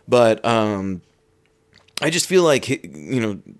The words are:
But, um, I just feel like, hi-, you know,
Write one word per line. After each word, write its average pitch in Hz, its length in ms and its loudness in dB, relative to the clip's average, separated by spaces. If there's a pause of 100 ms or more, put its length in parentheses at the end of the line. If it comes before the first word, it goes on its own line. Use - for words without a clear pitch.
But, 117 380 4
um, 104 560 -2 (1000)
I 151 100 0
just 185 160 -2
feel 185 160 4
like, 147 220 2
hi-, 127 180 -4
you 80 360 -6
know, 104 200 -4 (200)